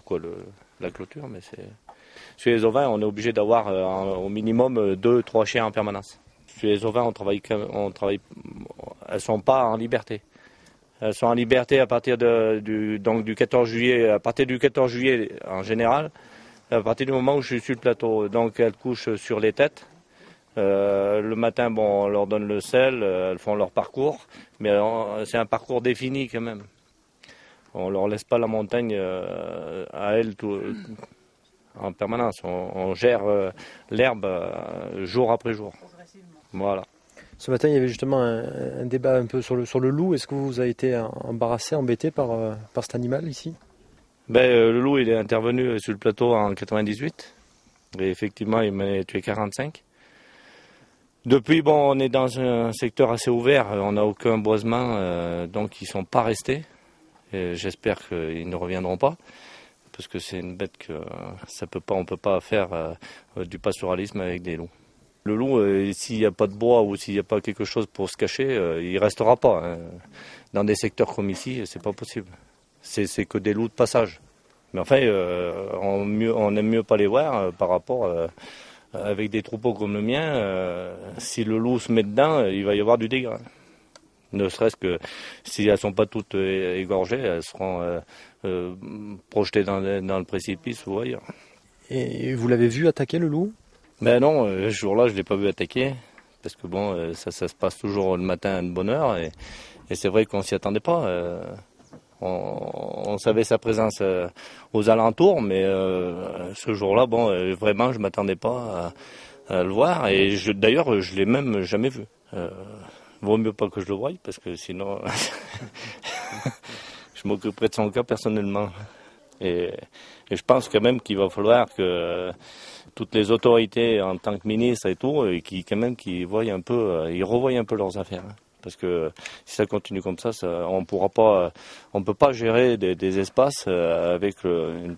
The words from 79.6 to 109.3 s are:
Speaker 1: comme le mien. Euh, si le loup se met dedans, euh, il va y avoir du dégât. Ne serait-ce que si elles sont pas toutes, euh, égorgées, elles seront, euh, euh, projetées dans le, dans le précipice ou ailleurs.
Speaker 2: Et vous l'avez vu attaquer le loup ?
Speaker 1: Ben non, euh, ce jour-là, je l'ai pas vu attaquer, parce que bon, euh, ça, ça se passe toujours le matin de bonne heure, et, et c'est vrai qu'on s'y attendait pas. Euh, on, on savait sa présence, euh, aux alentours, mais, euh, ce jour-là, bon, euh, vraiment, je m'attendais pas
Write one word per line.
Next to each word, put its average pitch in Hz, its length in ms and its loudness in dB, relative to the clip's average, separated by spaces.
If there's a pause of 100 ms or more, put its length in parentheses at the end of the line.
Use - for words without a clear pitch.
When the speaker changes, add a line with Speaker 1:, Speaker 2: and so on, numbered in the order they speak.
Speaker 1:
comme 101 200 -4
le 104 60 -2
mien. 123 220 -2
Euh, 92 720 -4 (240)
si - 240 -6
le 110 160 0
loup 120 220 0
se - 100 -8
met 113 140 4
dedans, 135 380 2
euh, 98 100 0
il 98 120 -2
va 101 120 2
y 104 40 2
avoir 113 160 6
du 113 120 -2
dégât. 120 320 -4 (920)
Ne 98 160 0
serait-ce 110 280 0
que 90 240 -2 (420)
si - 240 -2
elles 101 100 8
sont 104 160 -2
pas 107 140 2
toutes, 104 300 -6
euh, 95 400 0
égorgées, 95 420 0
elles 90 240 -2
seront, 92 400 -6
euh, 87 160 -4 (460)
euh, 90 320 -6 (520)
projetées 104 360 0
dans 98 160 -2
le, 98 220 -2
dans 95 180 -2
le 90 40 -6
précipice 101 640 -8
ou 98 140 -4
ailleurs. 123 220 -6 (680)
Speaker 2:
Et 123 440 -4
vous 117 120 -2
l'avez 120 220 6
vu 135 180 0
attaquer 151 320 0
le 170 80 0
loup ? 165 260 -2 (500)
Speaker 1:
Ben 120 180 6
non, 143 240 4
euh, 98 240 0
ce 107 60 -2
jour-là, 107 340 4
je 107 60 0
l'ai 98 80 -2
pas 98 140 0
vu 101 120 0
attaquer, 127 460 -2 (480)
parce - 120 -12
que - 120 -14
bon, 98 260 -2
euh, 85 220 -4
ça, 87 160 -10
ça 87 180 -6
se - 60 -12
passe - 240 -4
toujours 98 400 0
le 90 40 -4
matin 92 400 -2
de 90 60 -4
bonne 90 220 -2
heure, 131 260 0
et, 82 160 -6 (560)
et - 60 -6
c'est 95 160 -2
vrai 107 160 4
qu'on 101 160 -2
s'y - 120 -4
attendait 101 260 -2
pas. 170 260 0
Euh, 87 360 -4 (800)
on, 90 380 -6 (480)
on 104 100 -2
savait 110 260 2
sa 110 140 2
présence, 110 460 0
euh, 90 260 0 (460)
aux 107 160 4
alentours, 117 500 6
mais, 95 240 2
euh, 92 880 -2
ce 107 220 -6
jour-là, 101 320 4
bon, 113 240 2
euh, 92 240 0
vraiment, 107 380 2
je 117 60 -6
m'attendais 98 380 -2
pas 107 560 -4 (560)